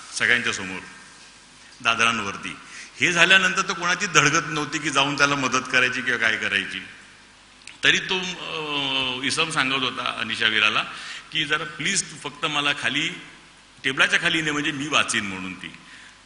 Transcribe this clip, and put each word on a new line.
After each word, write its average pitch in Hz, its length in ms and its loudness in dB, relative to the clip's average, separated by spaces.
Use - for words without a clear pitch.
सगळ्यांच्या 117 400 2
समोर, 92 260 -6
दादरांवरती. 110 760 0
हे 160 100 4
झाल्यानंतर 180 500 6
तर 190 120 -2
कोणाची 180 320 0
धडगत 156 420 6
नव्हती 156 300 -4
की 151 120 -2
जाऊन 143 280 2
त्याला 143 180 4
मदत 127 360 0
करायची 127 300 2
किंवा 120 180 -2
काय 110 180 2
करायची. 98 440 -2
तरी 156 160 4
तो, 190 200 -4
अ, 143 1040 -4
इसम 156 240 0
सांगत 135 340 0
होता 123 360 -4
अनिशा 113 280 0
वीराला 110 360 4
की, 156 140 -2
"जरा 156 180 -2
प्लीज 165 480 -4
तू 147 180 -12
फक्त - 160 -6
मला 143 260 0
खाली, 143 280 0
टेबलाच्या 160 380 2
खाली 165 200 2
ने, 156 100 0
म्हणजे 147 200 0
मी 147 160 -6
वाचीन" 113 380 0
म्हणून 92 280 -8
ती. 85 200 -14